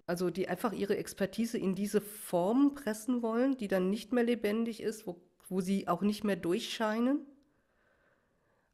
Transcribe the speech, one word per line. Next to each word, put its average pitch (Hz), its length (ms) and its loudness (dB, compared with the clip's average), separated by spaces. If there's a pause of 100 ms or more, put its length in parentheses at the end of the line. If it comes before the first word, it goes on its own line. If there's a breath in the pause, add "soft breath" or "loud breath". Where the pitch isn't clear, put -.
also 175 240 0
die 180 180 -2
einfach 185 240 -2
ihre 196 260 0
Expertise 202 600 -2
in 185 180 0
diese 202 260 0
Form 233 760 2
pressen 233 480 -2
wollen, 247 340 2
die 208 100 -4
dann 185 220 2
nicht 226 240 -4
mehr 240 100 4
lebendig 233 580 0
ist, - 260 -6
wo, 170 120 -8 (300)
wo 185 120 0
sie 196 260 0
auch 175 160 2
nicht 208 200 0
mehr 202 120 2
durchscheinen. 226 920 0 (1500)